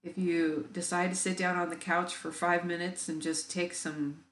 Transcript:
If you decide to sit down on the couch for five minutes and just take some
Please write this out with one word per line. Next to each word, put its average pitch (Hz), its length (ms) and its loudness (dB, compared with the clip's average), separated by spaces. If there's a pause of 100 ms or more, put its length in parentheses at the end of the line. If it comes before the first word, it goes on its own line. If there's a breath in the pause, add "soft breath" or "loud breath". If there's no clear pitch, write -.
If 175 140 -6
you 165 560 2
decide 180 380 0
to 185 40 -2
sit 185 220 0
down 180 200 2
on 170 120 0
the 165 80 -6
couch 175 360 2
for 160 200 -6
five 175 320 2
minutes 175 420 -2
and 156 140 -2
just 160 280 -2
take 175 240 -2
some 151 580 -4